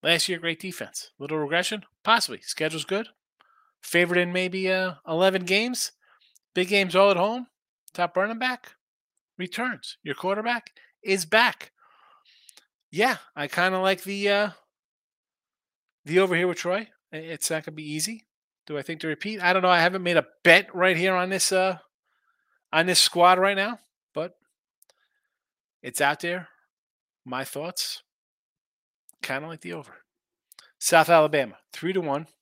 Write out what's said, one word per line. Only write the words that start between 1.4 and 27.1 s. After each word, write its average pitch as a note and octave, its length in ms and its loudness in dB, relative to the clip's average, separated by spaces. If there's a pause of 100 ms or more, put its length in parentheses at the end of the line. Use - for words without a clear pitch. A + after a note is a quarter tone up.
Possibly. A3 380 0
Schedule's D#3+ 460 -6
good. G#3 200 -4 (760)
Favored F3 340 2
in F3+ 160 0
maybe, F#3 400 -2
uh, F#3 220 -2 (120)
eleven F#3 380 2
games. A3 480 -2 (640)
Big F#3 140 0
games F#3+ 280 2
all G3 140 6
at F#3 80 2
home. A3+ 300 -2 (440)
Top F3 240 -4
running G#3+ 220 -2
back B3 340 -6 (640)
returns. G#3 680 -8
Your C#3+ 120 -8
quarterback A3 580 -6 (300)
is F#3+ 240 -2
back. A3 440 0 (1200)
Yeah, A3 280 0 (180)
I D3 100 -6
kinda F#3 320 0
like F#3+ 260 0
the, G3+ 260 -2
uh, G3+ 200 0 (1600)
the E3 140 2
over F#3 140 2
here F3 140 0
with F3 80 -4
Troy. F#3+ 320 -4 (240)
I-, D#3+ 40 -14
it's D#3+ 340 -8
not D#3 160 -6
gonna D#3 100 -14
be D3+ 160 -10
easy. G#3 320 -8 (420)
Do D3+ 120 -8
I C#3 40 -8
think D#3+ 200 -10
to E3 40 -8
repeat? F#3+ 360 -8
I F3+ 100 4
don't F#3 100 4
know. F#3 60 4
I F3 120 6
haven't F3+ 220 2
made F3 140 2
a D3+ 100 4 (180)
bet F3+ 300 8
right F3+ 220 2
here F#3 180 0
on F3+ 140 0
this, F#3+ 240 0
uh, F#3 240 2 (960)
on E3 140 4
this F3+ 140 2
squad F3+ 380 6
right G3 180 2
now, G#3+ 240 -4 (340)
but E3+ 240 -10 (1400)
it's B2 180 -8
out D3 200 0
there. E3+ 280 -8 (760)